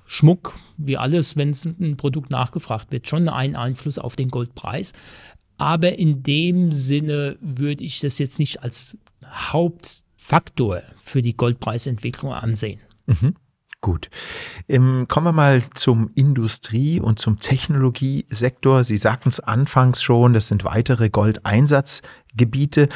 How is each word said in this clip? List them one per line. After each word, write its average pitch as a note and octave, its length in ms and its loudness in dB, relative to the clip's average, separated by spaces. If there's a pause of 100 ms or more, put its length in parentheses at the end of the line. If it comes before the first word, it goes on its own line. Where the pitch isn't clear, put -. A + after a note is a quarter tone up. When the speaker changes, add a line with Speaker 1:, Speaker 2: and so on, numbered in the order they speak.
Speaker 1:
Schmuck, - 520 2 (200)
wie C3+ 200 -4
alles, D3 400 -2
wenn C#3+ 120 0
es C#3+ 160 -6
ein D#3+ 320 -4
Produkt C3+ 320 -4
nachgefragt B2+ 640 -6
wird, B2+ 160 -6
schon E3 220 0
einen C3+ 260 -4
Einfluss B2+ 420 -6
auf - 180 -8
den C3 140 0
Goldpreis. - 640 -6 (640)
Aber E3 400 0
in D3+ 260 2
dem E3+ 480 2
Sinne C#3+ 720 -2
würde C#3 420 -4
ich - 160 -8
das C#3+ 200 -4
jetzt C#3 180 -4
nicht - 260 -4
als - 340 -6 (280)
Hauptfaktor - 1600 -4 (180)
für - 220 -4
die A#2 140 -2
Goldpreisentwicklung A#2+ 1000 -4
ansehen. A2+ 460 -6 (280)
Speaker 2:
Mhm. A#2 280 2 (460)
Gut. F2 280 -4 (580)
Ähm, B2+ 400 2
kommen D#3+ 200 0
wir E3+ 60 2
mal C#3 280 4 (140)
zum A2+ 400 2
Industrie- C3 840 0
und A2 200 0
zum G#2+ 200 0
Technologiesektor. C3 1400 0
Sie A2 140 0
sagten's A2+ 420 0
anfangs B2+ 640 2
schon, B2 320 6
das G#2+ 140 2
sind G#2 160 0
weitere A2+ 460 2
Goldeinsatzgebiete. C3 1900 2